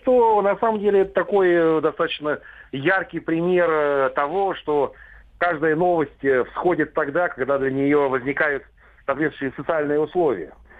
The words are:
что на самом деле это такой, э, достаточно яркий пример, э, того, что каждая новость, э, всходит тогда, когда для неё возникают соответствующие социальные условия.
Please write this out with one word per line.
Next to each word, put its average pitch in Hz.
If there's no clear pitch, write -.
что 233
на 196
самом 220
деле 196
это 190
такой, 190
э, 160
достаточно 151
яркий 170
пример, 170
э, 143
того, 170
что 147
каждая 160
новость, 165
э, 131
всходит 170
тогда, 139
когда 131
для 135
неё 139
возникают 135
соответствующие 139
социальные 147
условия. 151